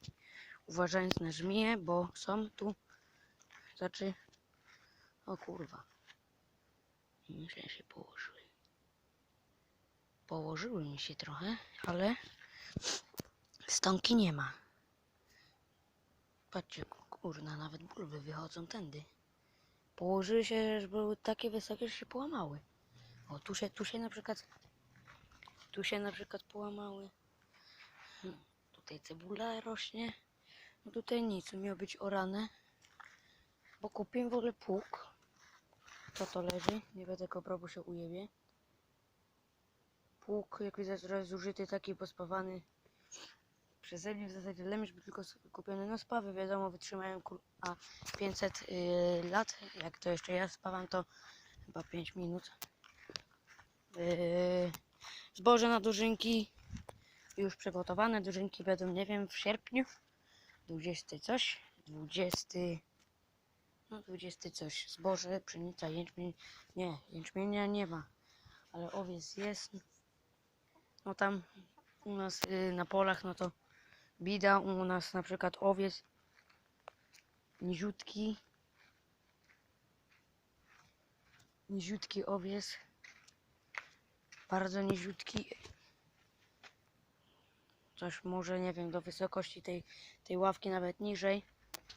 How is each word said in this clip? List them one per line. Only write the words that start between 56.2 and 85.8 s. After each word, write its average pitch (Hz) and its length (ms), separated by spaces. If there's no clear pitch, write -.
już 196 180
przygotowane, 190 640
dożynki 185 420
będą, 185 240
nie 185 180
wiem, 202 220
w - 100
sierpniu, 240 480
dwudziesty 160 500
coś, - 420
dwudziesty, 170 920
no 214 120
dwudziesty 180 500
coś, - 380
zboże, 180 520
pszenica, 170 480
jęczmień, 175 440
nie, 175 220
jęczmienia 196 560
nie 202 220
ma, 165 200
ale 170 200
owiec 180 460
jest. 202 340
No 196 100
tam 196 280
u 202 120
nas, 190 280
y, 185 300
na 175 120
polach, 190 380
no 185 120
to 180 160
bida, 196 380
u 185 260
nas 180 280
na 185 100
przykład 185 360
owiec 196 440
niziutki, 208 760
niziutki 196 560
owiec, 196 520
bardzo 190 320
niziutki, 196 680